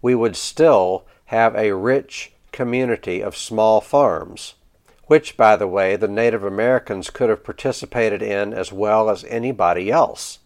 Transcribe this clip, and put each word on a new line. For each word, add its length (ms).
we 140
would 220
still 680
have 280
a 180
rich 600
community 720
of 140
small 440
farms, 760
which, 300
by 200
the 120
way, 280
the 120
Native 360
Americans 640
could 180
have 160
participated 760
in 300
as 200
well 380
as 140
anybody 680
else. 560